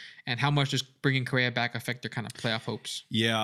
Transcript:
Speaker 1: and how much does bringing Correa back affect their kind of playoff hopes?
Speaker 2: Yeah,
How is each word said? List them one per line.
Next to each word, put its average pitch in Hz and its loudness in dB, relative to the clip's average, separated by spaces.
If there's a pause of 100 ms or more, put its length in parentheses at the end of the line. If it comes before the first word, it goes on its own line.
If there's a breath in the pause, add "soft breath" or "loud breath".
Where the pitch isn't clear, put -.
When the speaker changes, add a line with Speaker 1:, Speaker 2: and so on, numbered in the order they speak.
(280 loud breath)
Speaker 1:
and 123 -2
how 143 4
much 143 4
does 127 0
bringing 135 0
Correa 123 2
back 120 -2
affect 123 -6
their 113 -6
kind 113 -6
of 120 -12
playoff 110 -2
hopes? - -8
Speaker 2:
Yeah, 110 2